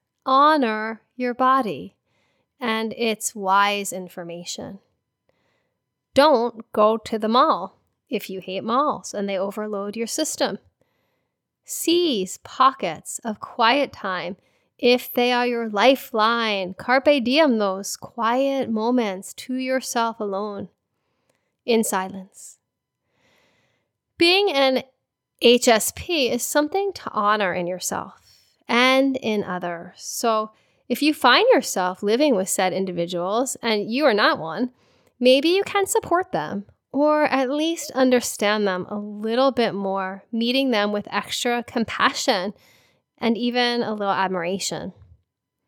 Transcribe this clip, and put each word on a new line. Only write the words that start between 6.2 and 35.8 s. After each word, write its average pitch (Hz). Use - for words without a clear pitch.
go 220
to 220
the 214
mall 226
if 214
you 190
hate 185
malls 233
and 202
they 196
overload 208
your 226
system. 294
Seize 320
pockets -
of 214
quiet 247
time 180
if 247
they 247
are 247
your 233
lifeline. 214
Carpe 269
diem 262
those 196
quiet 254
moments 220
to -
yourself 254
alone 202
in 226
silence. 190
Being 370
an 269
H 240
S 220
P 294
is 233
something 370
to -
honor 208
in 180
yourself 185
and 262
in 214
others. 180
So 220
if 240
you 294
find 285
yourself 190
living 240
with 185
said 185
individuals 185
and 208
you 262
are 247
not 254
one, 160
maybe 269
you 381
can 403